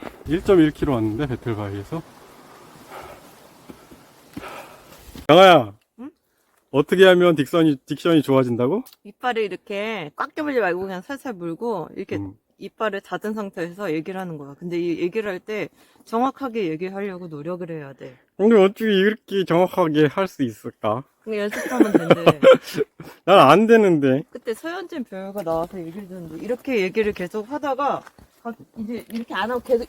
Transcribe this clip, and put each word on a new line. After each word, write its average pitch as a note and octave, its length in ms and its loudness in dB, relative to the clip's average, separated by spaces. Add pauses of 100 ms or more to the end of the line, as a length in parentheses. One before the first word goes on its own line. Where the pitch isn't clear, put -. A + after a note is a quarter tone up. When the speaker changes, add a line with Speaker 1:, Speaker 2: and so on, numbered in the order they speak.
(280)
Speaker 1:
일점일 E3 440 4
킬로 D3+ 220 -4
왔는데, A2+ 340 -2
배틀바위에서. G#2 760 -8 (3250)
양아야, D#3 440 8 (260)
Speaker 2:
응? C4+ 120 -16 (600)
Speaker 1:
어떻게 F3+ 340 4
하면 F3+ 300 6
딕션이, D3+ 500 0
딕션이 D#3 380 2
좋아진다고? C3 600 0 (200)
Speaker 2:
이빨을 A#3 360 -8
이렇게 G3+ 760 -8
꽉 - 180 -10
깨물지 D4 260 -4
말고 F3+ 220 -2
그냥 F#3+ 200 -8
살살 C4+ 320 -12
물고 E3+ 640 -8
이렇게 G3 220 -10
Speaker 1:
음. G2 180 -10 (220)
Speaker 2:
이빨을 G3 440 -8
닫은 G#3 340 -8
상태에서 G3 580 -8
얘기를 F#3 260 -8
하는 E3+ 180 -10
거야. C#3 220 -18
근데 E3+ 200 -8
이 E3+ 220 -4
얘기를 G#3 280 -4
할 F3+ 100 -8
때 G#3 300 -8 (360)
정확하게 A#3 640 -4
얘기하려고 F#3 580 -10
노력을 E3 420 -10
해야 D3 240 -12
돼. C3 240 -20 (200)
Speaker 1:
근데 A3 180 4
어떻게 G3+ 300 4
이렇게 G3 600 0
정확하게 E3 640 2
할 F#3+ 200 -4
수 - 160 -12
있을까? A2+ 600 -6 (200)
Speaker 2:
그냥 G#3+ 180 -6
연습하면 G#3+ 500 0
된대. E3 480 4
Speaker 1:
<laughs> - 840 2
난 F#3 140 8
안 E3 280 8
되는데. E3 640 4
Speaker 2:
그때 A#3+ 240 -10
서현진 E4+ 480 -10
배우가 G3 400 -12
나와서 E3 360 -6
얘기를 F3 280 -14
듣는데, E3 360 -16
이렇게 A#3+ 380 -4
얘기를 G3+ 320 -2
계속 G#3 380 -10
하다가 C4+ 500 -4 (400)
각-, A#3 140 -12 (220)
이제 A3+ 340 -10
이렇게 A3+ 240 -10
안 G#3 160 -4
하고 B3 100 -4
계속 A#3 280 -2